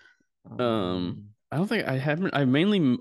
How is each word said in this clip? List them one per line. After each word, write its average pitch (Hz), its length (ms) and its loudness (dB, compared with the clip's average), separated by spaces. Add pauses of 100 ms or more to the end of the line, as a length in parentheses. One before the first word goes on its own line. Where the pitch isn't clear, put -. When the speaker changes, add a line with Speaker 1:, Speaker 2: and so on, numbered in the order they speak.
(500)
Speaker 1:
Um, 120 120 -6
Speaker 2:
Um, 95 640 -2 (280)
Speaker 1:
I 131 60 -4
don't 190 100 -2
think 220 200 -2
I 131 100 -2
haven't, 151 380 -2
I've 143 120 4
mainly 175 300 4
m-, 127 240 2